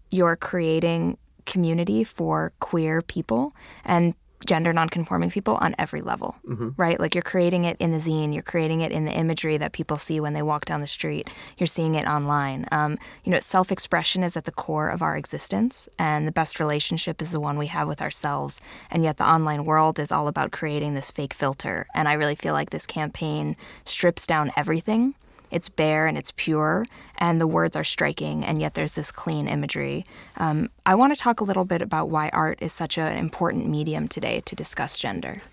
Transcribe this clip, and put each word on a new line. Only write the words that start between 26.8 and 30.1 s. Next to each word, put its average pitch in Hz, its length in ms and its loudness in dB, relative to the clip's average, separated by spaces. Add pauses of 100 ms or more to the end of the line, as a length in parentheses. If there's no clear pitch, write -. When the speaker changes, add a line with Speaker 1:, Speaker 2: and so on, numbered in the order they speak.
Speaker 1:
and 170 200 4
the 165 60 4
words 165 300 2
are 156 80 -2
striking, 151 600 -2
and 156 160 0
yet 156 140 -2
there's 151 200 -2
this 151 180 -4
clean 151 360 -2
imagery. 147 560 -2 (340)